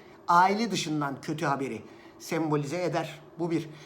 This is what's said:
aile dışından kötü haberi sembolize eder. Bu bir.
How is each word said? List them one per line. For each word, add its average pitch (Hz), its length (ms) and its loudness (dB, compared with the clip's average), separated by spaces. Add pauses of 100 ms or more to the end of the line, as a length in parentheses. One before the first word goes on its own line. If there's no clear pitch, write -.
(280)
aile 196 420 6
dışından 147 500 -2
kötü 156 260 -4
haberi 131 360 -2 (360)
sembolize 156 680 0
eder. 165 360 -4 (180)
Bu 165 120 -2
bir. 160 180 0 (160)